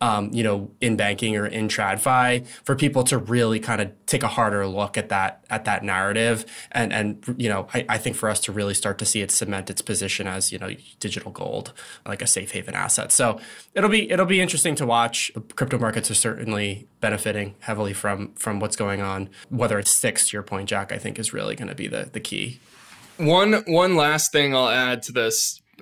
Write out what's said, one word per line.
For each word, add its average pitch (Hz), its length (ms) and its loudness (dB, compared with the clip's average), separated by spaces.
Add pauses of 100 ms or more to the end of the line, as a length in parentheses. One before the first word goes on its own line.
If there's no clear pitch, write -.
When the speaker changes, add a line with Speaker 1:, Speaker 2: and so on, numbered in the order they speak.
Speaker 1:
um, 107 320 2
you 117 100 2
know, 101 280 0 (100)
in 113 140 2
banking 104 400 0
or 104 100 0
in 107 220 -2
TradFi, 123 800 2 (160)
for 135 120 2
people 131 300 2
to 127 120 2
really 113 420 2
kinda 104 320 -2 (140)
take 127 180 0
a 117 40 2
harder 104 380 2
look 101 320 -2
at 107 120 -4
that, 95 400 -2
at - 160 -4
that 104 180 0
narrative. 104 640 2 (260)
And, 110 220 0
and, 104 440 -2
you 117 120 0
know, 98 240 -2
I, 123 160 -2
I 127 80 0
think 120 180 -4
for 110 140 -2
us 104 120 0
to - 100 -4
really 101 220 -2
start 98 260 -2
to 107 60 -2
see 104 160 0
it 95 100 -2
cement 95 380 -2
its 95 120 -6
position 98 460 -4
as, 95 240 -2
you 95 80 -8
know, - 120 -8 (280)
digital - 320 -6
gold, - 420 -8 (320)
like 101 160 -8
a - 60 -2
safe 98 240 0
haven - 220 -6
asset. - 380 0
So 117 280 4 (340)
it'll 196 160 4
be, 214 200 2
it'll 185 160 4
be 185 160 4
interesting 165 340 2
to 143 100 -2
watch. 117 460 2 (240)
Crypto 127 220 0
markets 110 320 0
are 110 60 -2
certainly 104 720 -2 (140)
benefiting 104 580 -2
heavily 107 340 -4
from, 101 420 -4
from 104 240 -4
what's 104 160 -2
going 101 260 -2
on. 95 280 -4 (200)
Whether 113 280 0
it 101 100 -2
sticks, - 420 2
to 107 80 -6
your 104 60 -6
point, 98 260 -6
Jack, 98 220 -2
I - 60 -6
think 107 220 -8
is 107 140 -6
really 107 220 -4
gonna 98 200 -10
be 104 120 -8
the, 110 240 -6
the - 80 -8
key. - 400 -8 (580)
Speaker 2:
One, 190 480 6
one 175 300 6
last 151 360 4
thing 143 240 4
I'll 127 140 4
add 123 340 2
to - 80 -10
this 113 480 0 (220)